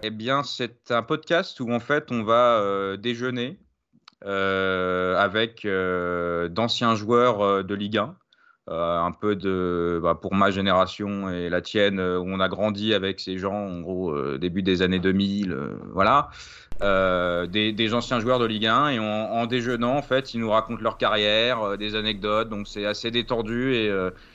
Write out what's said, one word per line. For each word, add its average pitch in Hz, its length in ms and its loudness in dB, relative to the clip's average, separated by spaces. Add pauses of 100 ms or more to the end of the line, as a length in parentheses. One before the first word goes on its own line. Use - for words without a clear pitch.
Eh 110 80 -4
bien, 123 320 0
c'est - 480 -8
un 117 100 4
podcast 160 580 -2
où 117 120 -4
en 120 80 2
fait 147 320 0
on 117 120 0
va, 117 360 6
euh, 98 360 0
déjeuner, 120 600 -4 (680)
euh, 95 920 0
avec, 104 480 0
euh, 87 840 -2
d'anciens 113 460 0
joueurs, 113 480 2
euh, 98 220 2
de 98 100 -4
Ligue 104 240 -4
un. 101 180 -4 (540)
Euh, 85 300 -2
un 85 120 0
peu 104 240 -2
de, 90 680 0
bah, 85 100 2
pour 90 220 -4
ma 98 160 4
génération 98 800 0
et 87 180 -4
la 90 120 0
tienne, 101 380 0
euh, 90 200 0
où 90 80 -4
on 95 120 -4
a 95 100 2
grandi 104 440 0
avec 95 260 -2
ces 92 200 -6
gens, 98 160 -4
en 95 260 -6
gros, 90 300 -4
euh, 69 260 -4
début 90 240 -2
des 92 220 2
années 92 160 2
deux 95 120 2
mille, 98 420 0
euh, 65 200 -6 (180)
voilà. 113 380 4 (540)
Euh, 90 640 2
des, 107 260 0
des 110 220 0
anciens 120 240 0
joueurs 123 180 2
de 120 80 2
Ligue 110 220 0
un, 131 220 4
et 127 100 0
en, 110 40 -2
en 107 440 -2
déjeunant, 120 500 0
en 139 60 -2
fait, 131 320 -2
ils 117 40 -2
nous 113 120 -2
racontent 110 320 0
leur 110 160 -2
carrière, 110 640 2
euh, 101 160 -2
des 104 180 -6
anecdotes, 107 540 0
donc 104 180 -8
c'est 104 180 -6
assez 104 240 -2
détendu 117 640 -2
et, 110 160 0
euh, 92 220 0 (240)